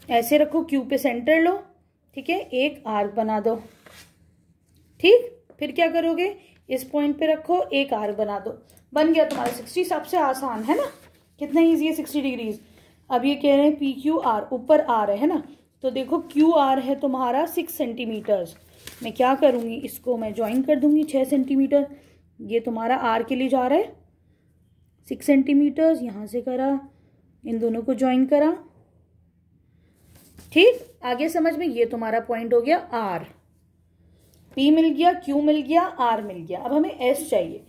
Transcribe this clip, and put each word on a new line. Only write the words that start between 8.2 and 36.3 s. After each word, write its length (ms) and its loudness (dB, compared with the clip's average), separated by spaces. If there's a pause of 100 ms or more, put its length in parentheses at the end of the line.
दो, 180 -12 (360)
बन 200 2
गया 120 4
तुम्हारा 280 -4
सिक्सटी। 340 -6
सबसे 320 -4
आसान 460 -2
है 120 0
ना, 100 -2 (540)
कितना 220 0
ईजी 240 4
है 80 0
सिक्सटी 280 -6
डिग्रीज। 380 -6 (500)
अब 140 0
ये 120 2
कह 200 4
रहे 80 4
हैं 120 2
पीक्यूआर, 760 -2
ऊपर 300 4
आर 300 0
है 140 0
ना, 160 -2 (420)
तो 80 -2
देखो 300 -4
क्यूआर 580 4
है 200 -2
तुम्हारा 480 -2
सिक्स 260 -6
सेंटीमीटर्स। 800 -4 (460)
मैं 100 -8
क्या 240 2
करूँगी, 400 2
इसको 400 -6
मैं 180 -6
ज्वाइन 280 -2
कर 140 2
दूँगी 280 2
छः 220 -2
सेंटीमीटर। 600 2 (540)
ये 200 -4
तुम्हारा 360 -2 (100)
आर 160 0
के 140 -4
लिए 120 -2
जा 180 0
रहा 120 4
है 180 -4 (1120)
सिक्स 180 -8
सेंटीमीटर्स, 760 4
यहाँ 240 -10
से 160 -6
करा, 260 -4 (760)
इन 140 -6
दोनों 240 -2
को 120 -2
ज्वाइन 320 2
करा, 240 4 (2000)
ठीक। 280 6 (240)
आगे 240 -2
समझ 260 0
में, 120 -4
ये 200 0
तुम्हारा 360 -4
पॉइंट 320 -4
हो 60 6
गया 160 2 (180)
आर, 300 -4 (1300)
पी 140 4
मिल 180 4
गया, 260 2
क्यू 280 -4
मिल 180 2
गया, 220 2
आर 400 -2
मिल 160 -12